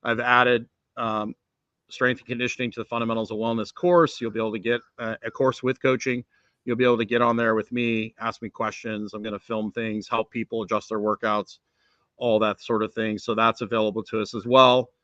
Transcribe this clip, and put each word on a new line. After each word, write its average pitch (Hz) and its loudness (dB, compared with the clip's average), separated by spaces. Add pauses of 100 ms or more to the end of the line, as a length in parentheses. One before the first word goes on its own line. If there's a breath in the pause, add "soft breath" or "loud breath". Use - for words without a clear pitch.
I've 117 -2
added, 123 4 (280)
um, 107 -4 (540)
strength 127 0
and - -20
conditioning 123 -4
to - -14
the 110 -6
Fundamentals 113 -4
of 110 -6
Wellness 113 -2
course. 170 4
You'll 113 -4
be 110 -6
able 110 -2
to 110 -6
get 117 0 (200)
a, 113 -6
a 117 -6
course 131 0
with 127 -2
coaching. 127 0 (400)
You'll 120 -2
be 127 2
able 123 6
to 113 0
get 117 2
on 117 4
there 113 2
with 110 -2
me, 117 -2
ask 113 -6
me 113 -8
questions. 107 -8
I'm 107 -10
gonna 104 -8
film 110 -4
things, 110 -6
help 113 -4
people 113 -6
adjust 104 -4
their 110 -4
workouts, 104 -2 (600)
all 113 2
that 107 0
sort 110 -2
of 104 -6
thing. 110 -4
So 110 -4
that's 113 2
available 107 -2
to 110 -4
us 104 -6
as 104 -8
well. 127 6 (140)